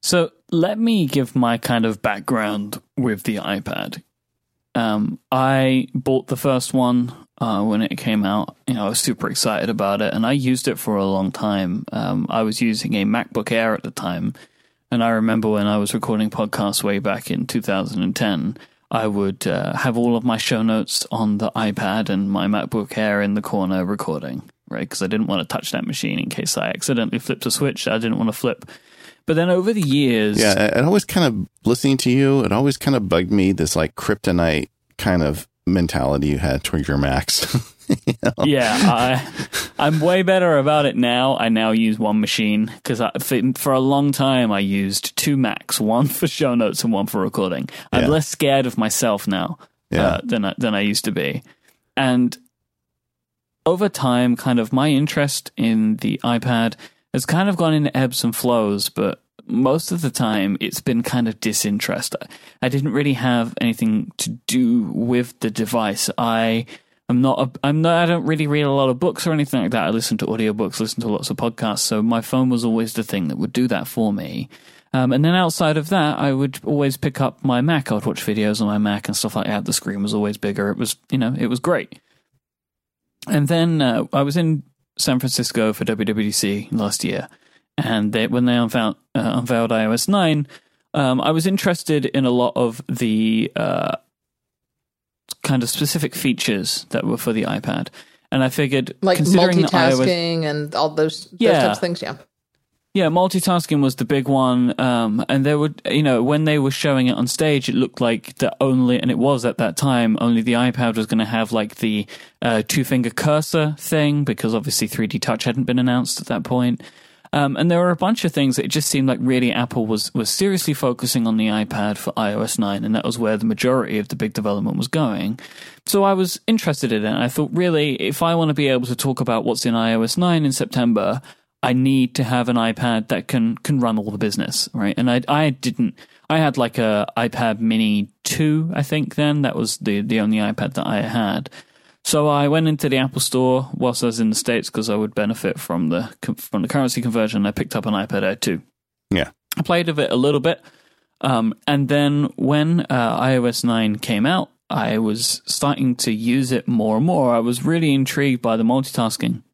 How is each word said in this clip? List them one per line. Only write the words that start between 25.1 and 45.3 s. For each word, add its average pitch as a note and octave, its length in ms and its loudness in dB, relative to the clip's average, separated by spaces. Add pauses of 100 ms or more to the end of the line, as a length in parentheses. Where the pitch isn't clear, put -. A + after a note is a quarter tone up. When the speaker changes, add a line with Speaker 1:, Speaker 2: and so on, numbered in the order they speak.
Speaker 1:
wanna F2+ 160 -2
touch - 280 -6
that - 140 -4
machine - 340 -4
in - 100 -4
case - 280 -4
I - 120 -2
accidentally A#2 500 -2
flipped - 260 -6
a A#2 60 -2
switch - 360 -2
I A2 100 0
didn't A2+ 200 -2
wanna A2+ 140 -2
flip. - 320 -4 (640)
But D#3+ 100 2
then E3+ 140 2
over F#3 240 2
the G#3+ 80 0
years A#2+ 580 2
Speaker 2:
Yeah, G#2+ 140 4 (140)
it, - 100 0
it C3 80 4
always G3 180 4
kind - 240 2
of, G#2 220 -2 (180)
listening C3 300 4
to B2+ 120 2
you, C3+ 360 4
it F2+ 80 2
always C3+ 240 2
kind C#3 180 2
of G#2 140 0
bugged F2+ 200 2
me, G2 220 4
this, E2 240 0
like, D#2+ 200 0
kryptonite E2+ 720 0 (280)
kind F2+ 240 2
of D2+ 280 -2 (160)
mentality D2 640 2
you C#2+ 80 0
had C2+ 260 -2
toward D2+ 240 -2
your C#2+ 100 0
Macs. C#2 480 0 (160)
<laughs> - 120 -18 (320)
You B2 160 0
know? A#2 100 0 (120)
Speaker 1:
Yeah, C3 260 2 (140)
I, B2+ 420 2 (540)
I'm D3+ 220 2
way F3+ 200 4
better F3+ 360 4
about D3 280 4
it - 120 0
now. B2 400 2
I A2+ 100 0
now A2 240 2
use A2 260 2
one G#2+ 220 2
machine G#2+ 500 0 (140)
'cause A#2 160 -2
I, A2+ 120 0 (100)
for, B2+ 180 0 (160)
for - 160 -2
a C3 80 4
long C#3 320 2
time C3 400 2
I G2+ 80 0
used G2 560 -2
two C#3+ 220 0